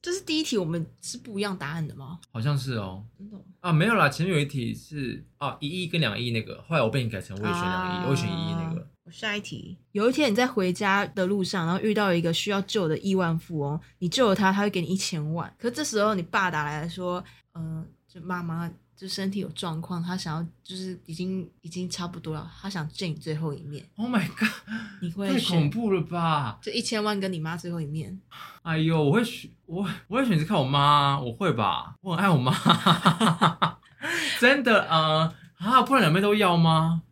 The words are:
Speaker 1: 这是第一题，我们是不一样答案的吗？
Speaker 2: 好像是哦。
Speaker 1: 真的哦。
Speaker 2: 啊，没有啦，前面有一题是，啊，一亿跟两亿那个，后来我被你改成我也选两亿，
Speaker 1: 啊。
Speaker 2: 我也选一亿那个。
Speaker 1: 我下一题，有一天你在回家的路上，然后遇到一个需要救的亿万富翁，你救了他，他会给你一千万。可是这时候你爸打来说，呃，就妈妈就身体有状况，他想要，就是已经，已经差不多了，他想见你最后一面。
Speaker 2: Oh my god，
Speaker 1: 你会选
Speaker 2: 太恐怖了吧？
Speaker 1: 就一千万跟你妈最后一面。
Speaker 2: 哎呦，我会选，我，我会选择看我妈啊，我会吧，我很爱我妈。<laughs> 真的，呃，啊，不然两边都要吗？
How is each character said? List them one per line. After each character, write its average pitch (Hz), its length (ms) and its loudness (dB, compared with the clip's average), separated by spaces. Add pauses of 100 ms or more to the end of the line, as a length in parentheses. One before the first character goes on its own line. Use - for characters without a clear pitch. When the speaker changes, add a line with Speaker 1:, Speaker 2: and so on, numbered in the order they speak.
Speaker 1:
这 349 80 -6
是 381 100 -2
第 311 180 -2
一 320 40 0
题， 262 140 -2
我 180 80 0
们 165 180 -2 (160)
是 - 160 -12
不 226 220 -12
一 202 60 -2
样 196 120 -4
答 143 180 -8
案 160 140 -4
的 - 80 -12
吗？ 143 240 -14 (120)
Speaker 2:
好 113 100 -6
像 143 160 0
是 131 160 -4
哦。 98 320 -6 (100)
Speaker 1:
真 202 140 -18
的 208 80 -16
哦。 - 40 -18 (180)
Speaker 2:
啊， 175 120 -2
没 160 140 4
有 226 80 4
啦， 160 160 4
前 160 160 -2
面 190 80 0
有 147 80 2
一 139 40 0
题 120 280 -4
是， 120 500 -8 (140)
啊， 131 220 -6
一 147 100 -6
亿 180 180 -6
跟 170 140 -2
两 107 180 0
亿 120 120 -4
那 113 100 -2
个， - 260 -12
后 165 80 -2
来 143 60 4
我 113 80 2
被 131 140 0
你 113 60 -2
改 98 120 -6
成 95 180 -12
我 107 80 -4
也 - 60 0
选 175 80 -2
两 180 240 -2
亿， 180 140 -4
Speaker 1:
啊。 180 80 -4
Speaker 2:
我 - 20 0
也 139 60 4
选 - 120 -2
一 170 220 -4
亿 165 40 -4
那 165 200 -4
个。 - 160 -10 (140)
Speaker 1:
我 165 80 -20
下 214 260 -6
一 - 20 -4
题， - 380 -12 (140)
有 220 180 2
一 - 20 4
天 262 200 2
你 202 40 2
在 247 120 4
回 185 260 0
家 202 320 2
的 180 220 -2
路 196 160 0
上， 170 240 -2
然 175 80 2
后 202 80 -2
遇 214 100 2
到 202 180 2
一 170 80 4
个 165 140 0
需 - 160 -2
要 202 140 2
救 196 240 -2
的 156 100 0
亿 190 160 -2
万 170 240 2
富 165 220 -6
翁， 143 200 -4 (200)
你 175 100 -2
救 247 180 4
了 190 60 6
他， 190 180 4
他 196 100 0
会 208 100 0
给 185 100 -2
你 151 60 -4
一 185 80 0
千 160 400 -4
万。 - 240 -6
可 233 100 -4
是 247 60 -8
这 302 80 -4
时 214 200 0
候 214 120 2
你 175 80 -2
爸 190 260 0
打 151 140 -2
来 151 260 -4
说， 180 340 -6 (280)
呃， 160 340 -8 (220)
就 180 140 -20
妈 175 200 -6
妈 170 300 -6 (240)
就 190 120 -16
身 190 220 -4
体 196 100 -4
有 190 100 -4
状 160 320 -6
况， 170 200 -6
他 180 140 -4
想 165 220 -6
要， 165 100 -4 (160)
就 185 120 -16
是 185 300 -10
已 165 80 -14
经， 180 340 -6 (140)
已 160 80 -14
经 180 200 -6
差 175 180 -6
不 175 120 -12
多 160 140 -8
了， 160 260 -10
他 196 100 -10
想 165 200 -6
见 185 220 -6
你 151 40 -6
最 151 200 -6
后 156 180 -4
一 - 80 -12
面。 147 220 -12 (120)
Speaker 2:
Oh 226 120 -4
my 220 220 2
god， - 200 -2 (520)
Speaker 1:
你 170 100 -4
会 196 160 -4 (100)
选 - 20 4
Speaker 2:
太 - 80 -2 (100)
恐 147 120 4
怖 220 220 0
了 180 100 2
吧？ 156 600 0
Speaker 1:
就 214 100 -8
一 233 100 -2
千 220 220 -2
万 208 160 0
跟 190 120 -2
你 170 80 -4
妈 160 180 -4
最 170 140 -8
后 165 100 -4
一 151 40 -4
面。 156 340 -8 (420)
Speaker 2:
哎 160 160 0
呦， 160 260 4
我 143 100 6
会 233 100 6
选， - 260 -6 (160)
我， 175 180 -4 (240)
我 214 100 -2
会 269 100 4
选 180 100 4
择 151 80 2
看 202 100 0
我 143 80 4
妈 139 160 2
啊， 143 400 6
我 123 140 -4
会 175 200 0
吧， 98 480 -2
我 180 140 -4
很 180 80 2
爱 196 60 6
我 156 80 6
妈。 127 160 2
<laughs> 175 1200 2 (640)
真 262 240 6
的， 226 200 4
呃， 160 500 2 (240)
啊， 233 240 4
不 269 140 4
然 240 60 6
两 156 120 6
边 190 80 4
都 208 140 4
要 185 200 6
吗？ 165 460 6 (100)